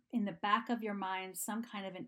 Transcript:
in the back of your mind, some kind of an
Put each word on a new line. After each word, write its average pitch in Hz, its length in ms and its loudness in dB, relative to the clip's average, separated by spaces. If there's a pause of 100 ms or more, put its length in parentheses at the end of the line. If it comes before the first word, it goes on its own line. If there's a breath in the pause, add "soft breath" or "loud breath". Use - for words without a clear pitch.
(120)
in 208 140 4
the 190 60 0
back 214 360 2
of 226 140 2
your 208 120 0
mind, 190 440 -2
some 220 260 -2
kind 196 220 -6
of 185 80 -6
an 180 140 -8